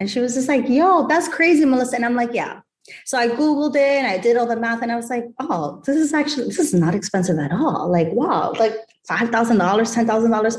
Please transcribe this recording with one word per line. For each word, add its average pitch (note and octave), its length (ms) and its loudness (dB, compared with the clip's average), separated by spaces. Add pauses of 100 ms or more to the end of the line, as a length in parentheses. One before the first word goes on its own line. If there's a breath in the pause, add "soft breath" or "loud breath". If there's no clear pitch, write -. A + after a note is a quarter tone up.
And G3 100 -6
she B3 80 -6
was A#3+ 140 -2
just C4 160 -2
like, C4+ 180 0
"Yo, D#4+ 400 4
that's E4+ 220 0
crazy, E4 380 4
Melissa." B3+ 300 0
And A#3 100 -2
I'm A#3+ 100 -2
like, A#3+ 160 -2
"Yeah." F#3 280 -6 (440 loud breath)
So C4+ 140 -4
I A#3+ 100 2
Googled D4 480 0
it C#4+ 60 4
and C#4 240 2
I F#3+ 100 0
did A#3 220 2
all A#3+ 80 2
the A#3 100 -2
math A3+ 240 -2
and A#3 100 -4
I A#3 60 -2
was A#3 140 -8
like, A#3+ 160 -4 (120)
"Oh, F3+ 460 -6
this C#4 140 0
is D#4 160 0
actually, D4 320 -2
this G3 120 -4
is E4 140 0
not E3+ 220 2
expensive F#3 440 -2
at D3 140 -4
all. G3+ 400 0
Like, E3 200 2
wow, G#3 460 -2
like, A3 180 0 (300)
five G3+ 220 -2
thousand A#3 300 2
dollars, G3+ 340 0
ten A#3 140 0
thousand A3+ 240 2
dollars. A3 280 0